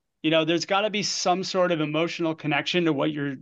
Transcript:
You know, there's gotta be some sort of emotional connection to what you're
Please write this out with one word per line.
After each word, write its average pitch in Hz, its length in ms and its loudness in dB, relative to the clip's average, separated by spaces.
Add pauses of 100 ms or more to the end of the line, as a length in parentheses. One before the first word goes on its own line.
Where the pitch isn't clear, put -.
(220)
You 156 80 2
know, 160 140 4
there's 165 220 0
gotta 196 240 0
be 196 120 -4
some 180 400 0
sort 180 300 0
of 160 80 0
emotional 160 540 -2
connection 147 500 0
to 160 80 4
what 147 200 0
you're 143 300 -4